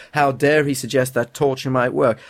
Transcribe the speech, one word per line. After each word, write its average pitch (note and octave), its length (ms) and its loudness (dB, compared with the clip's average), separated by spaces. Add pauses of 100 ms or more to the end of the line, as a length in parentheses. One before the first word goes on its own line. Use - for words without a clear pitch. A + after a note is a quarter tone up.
(120)
how C#3+ 200 2
dare D3 320 2
he C#3+ 80 -2
suggest B2+ 400 -2
that A#2+ 220 -4
torture C3+ 360 -2
might B2+ 220 0
work. C3+ 260 0 (120)